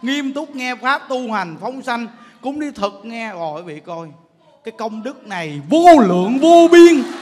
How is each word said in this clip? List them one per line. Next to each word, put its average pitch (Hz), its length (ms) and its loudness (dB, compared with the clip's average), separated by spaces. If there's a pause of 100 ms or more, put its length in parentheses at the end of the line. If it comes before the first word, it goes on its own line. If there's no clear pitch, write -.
nghiêm 269 320 -6
túc 294 220 -10
nghe 254 200 -8
pháp 269 340 -4
tu 254 220 -6
hành, 175 300 -6
phóng 254 200 -10
sanh, 233 260 -8 (340)
cúng 285 180 -8
đi 294 160 -8
thực 202 280 -8
nghe. 226 300 -12
Rồi, 165 280 -10
quý 175 120 -16
vị 151 120 -18
coi, 165 220 -14 (580)
cái 226 120 -12
công 220 260 -10
đức 269 240 -14
này 160 420 -10
vô 330 300 6
lượng 196 400 0
vô 339 320 6
biên. 339 320 8 (180)